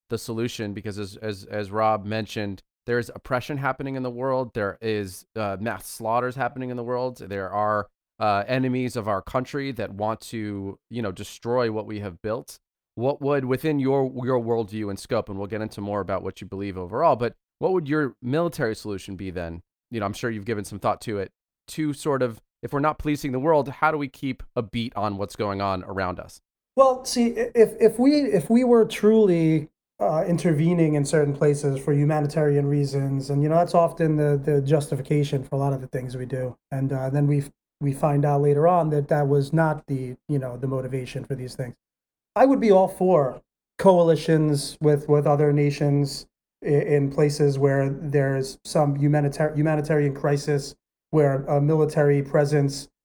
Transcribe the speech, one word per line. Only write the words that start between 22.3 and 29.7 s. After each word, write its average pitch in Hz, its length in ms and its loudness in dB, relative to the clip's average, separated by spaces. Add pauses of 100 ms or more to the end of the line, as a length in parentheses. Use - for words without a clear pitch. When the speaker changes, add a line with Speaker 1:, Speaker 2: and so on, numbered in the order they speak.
Speaker 1:
if - 80 -10
we're 143 80 -2
not 147 200 0
policing 147 340 -4
the 127 60 -2
world, 147 280 2
how 151 240 0
do 156 60 -2
we 143 100 -4
keep - 360 -8 (120)
a 123 60 -2
beat 113 340 -6
on 101 220 -2
what's 98 180 -6
going 101 240 -4
on 95 240 -2
around 92 380 -6
us? - 180 -18 (380)
Speaker 2:
Well, 254 260 4
see, 233 340 0
i-, 240 160 -4
if, 220 280 6
if 226 180 4
we, 277 160 6
if 214 340 2
we 240 140 6
were 233 220 6
truly, 175 800 4 (320)